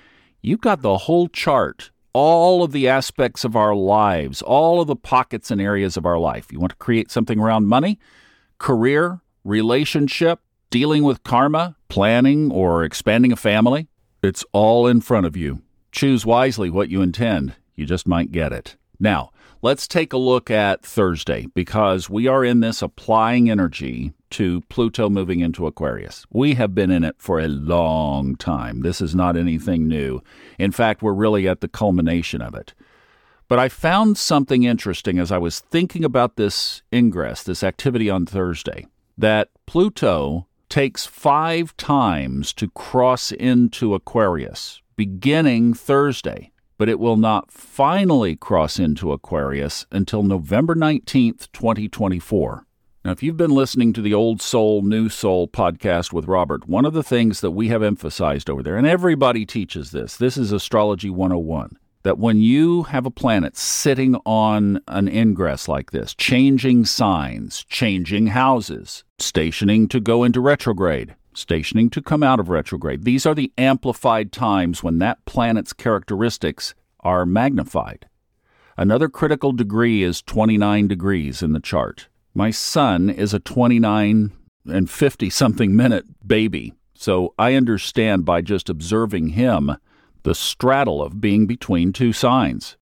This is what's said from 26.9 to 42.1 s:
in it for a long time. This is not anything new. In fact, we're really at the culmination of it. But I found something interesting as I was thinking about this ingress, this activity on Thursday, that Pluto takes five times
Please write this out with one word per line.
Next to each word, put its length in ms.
in 140
it 140
for 200
a 80
long 920
time. 440
This 220
is 120
not 220
anything 500
new. 360
In 140
fact, 300
we're 100
really 340
at 140
the 80
culmination 720
of 140
it. 180
But 120
I 100
found 480
something 460
interesting 560
as 120
I 60
was 240
thinking 460
about 300
this 440
ingress, 520
this 200
activity 460
on 160
Thursday, 640
that 320
Pluto 800
takes 340
five 720
times 800